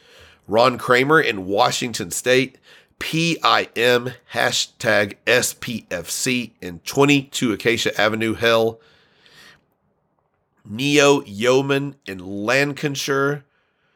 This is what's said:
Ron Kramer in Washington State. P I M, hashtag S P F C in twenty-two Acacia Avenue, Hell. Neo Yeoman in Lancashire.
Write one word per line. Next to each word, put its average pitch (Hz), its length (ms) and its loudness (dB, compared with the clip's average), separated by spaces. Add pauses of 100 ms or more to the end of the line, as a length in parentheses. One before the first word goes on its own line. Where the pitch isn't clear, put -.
(460)
Ron 117 320 2
Kramer 135 420 4
in 110 240 -4
Washington 110 680 -2
State. 131 460 0 (420)
P 165 440 -2
I 110 320 2
M, 123 380 0 (200)
hashtag 110 840 -2 (100)
S 117 280 2
P - 360 -10
F 87 180 -8
C 123 540 -4
in 90 180 -12
twenty-two 139 720 0
Acacia 113 480 -2
Avenue, 110 340 0
Hell. 113 460 2 (1800)
Neo 143 600 4
Yeoman 135 720 0 (100)
in 95 120 -10
Lancashire. 139 1300 -2 (520)